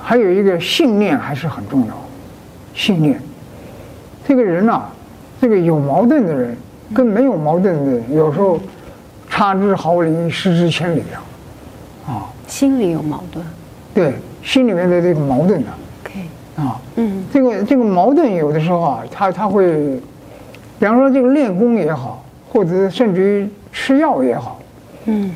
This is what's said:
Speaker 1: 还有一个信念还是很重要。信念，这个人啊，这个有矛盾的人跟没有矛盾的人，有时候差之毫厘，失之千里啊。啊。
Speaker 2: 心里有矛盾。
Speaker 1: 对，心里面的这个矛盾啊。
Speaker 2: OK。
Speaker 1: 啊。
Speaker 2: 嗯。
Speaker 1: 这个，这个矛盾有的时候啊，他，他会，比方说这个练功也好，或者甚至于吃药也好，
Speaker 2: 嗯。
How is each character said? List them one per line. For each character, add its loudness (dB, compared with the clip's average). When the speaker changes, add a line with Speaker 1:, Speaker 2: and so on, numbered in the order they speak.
Speaker 1:
还 0
有 4
一 2
个 2
信 2
念 2
还 -6
是 -8
很 -8
重 0
要。 -10
信 -2
念， 0
这 2
个 4
人 2
啊， -2
这 2
个 4
有 2
矛 2
盾 4
的 -2
人 -4
跟 4
没 2
有 0
矛 0
盾 2
的 0
人， -4
有 2
时 -2
候 2
差 0
之 0
毫 0
厘， -2
失 0
之 2
千 -2
里 -2
啊。 -10
啊。 -10
Speaker 2:
心 0
里 0
有 -2
矛 -6
盾。 -10
Speaker 1:
对， 2
心 2
里 2
面 0
的 2
这 2
个 0
矛 0
盾 2
啊。 -8
Speaker 2:
OK。 -14
Speaker 1:
啊。 -4
Speaker 2:
嗯。 -2
Speaker 1:
这 4
个， 2
这 2
个 4
矛 4
盾 4
有 0
的 0
时 0
候 2
啊， -2
他， -2
他 -4
会， 2
比 2
方 4
说 4
这 2
个 4
练 2
功 2
也 0
好， -10
或 2
者 0
甚 0
至 2
于 -6
吃 0
药 2
也 0
好， -12
Speaker 2:
嗯。 -2